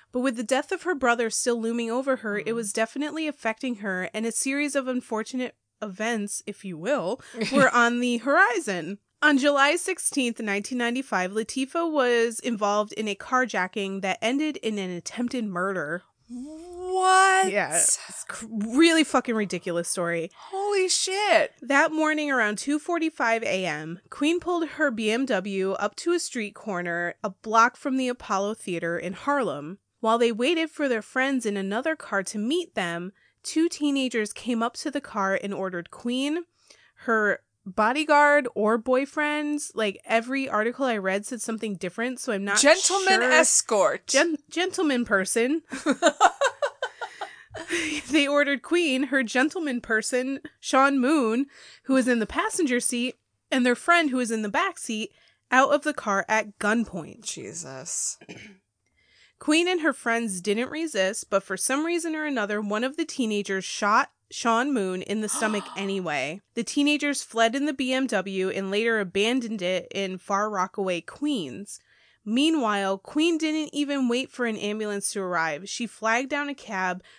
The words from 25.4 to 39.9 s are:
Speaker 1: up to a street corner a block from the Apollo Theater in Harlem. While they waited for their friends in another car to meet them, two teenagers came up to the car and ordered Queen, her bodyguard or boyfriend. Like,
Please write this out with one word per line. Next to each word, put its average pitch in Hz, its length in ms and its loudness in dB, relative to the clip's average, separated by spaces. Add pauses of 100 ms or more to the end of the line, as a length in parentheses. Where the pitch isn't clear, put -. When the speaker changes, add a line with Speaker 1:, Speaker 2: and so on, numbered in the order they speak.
Speaker 1:
up - 240 -4
to 339 160 -2
a 349 60 2
street 226 360 -6
corner 175 680 -4
a 208 80 -4
block 226 460 4
from 262 200 -2
the 254 120 0
Apollo 208 460 -2
Theater 170 440 -4
in 180 140 -6
Harlem. 180 640 -2 (220)
While 226 180 2
they 233 140 4
waited 311 380 0
for 285 180 -2
their 226 140 0
friends 262 440 0
in 202 100 -2
another 208 400 -2
car - 280 -4
to 214 140 -8
meet 320 360 -2
them, 175 380 -4 (300)
two 330 260 2
teenagers 269 640 0
came 226 300 -2
up 240 160 -2
to 302 120 -6
the 277 100 -4
car 196 420 -2
and 202 120 -4
ordered 180 360 -6
Queen, 277 540 -2 (640)
her 214 340 2 (260)
bodyguard 285 880 4
or 214 240 2
boyfriend. 294 800 -2 (140)
Like, 214 300 -2